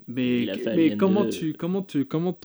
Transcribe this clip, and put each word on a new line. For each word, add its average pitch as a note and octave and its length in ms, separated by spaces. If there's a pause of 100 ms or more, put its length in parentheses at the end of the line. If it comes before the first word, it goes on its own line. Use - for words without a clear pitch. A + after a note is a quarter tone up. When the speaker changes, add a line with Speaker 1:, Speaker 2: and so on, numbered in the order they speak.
Speaker 1:
Mais B2 360
Speaker 2:
il - 60
a - 80
Speaker 1:
que-, - 60
Speaker 2:
fait A2 120
Speaker 1:
mais E3 120
Speaker 2:
Alien G#3 100
Speaker 1:
comment G3+ 260
Speaker 2:
deux. F3 60
Speaker 1:
tu, D#3 240
comment F#3 280
tu, D3+ 240
comment, E3 400